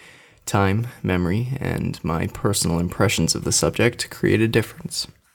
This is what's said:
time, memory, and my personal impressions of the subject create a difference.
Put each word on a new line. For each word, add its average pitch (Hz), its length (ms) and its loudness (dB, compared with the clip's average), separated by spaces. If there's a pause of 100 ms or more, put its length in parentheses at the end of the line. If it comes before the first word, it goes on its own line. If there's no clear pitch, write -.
(460)
time, 101 420 2 (140)
memory, 95 480 0 (100)
and - 440 -4
my 85 240 -2
personal 87 520 0
impressions 87 540 2
of - 100 -4
the - 80 -2
subject - 580 0
create 101 320 2
a 110 60 2
difference. - 600 -2 (280)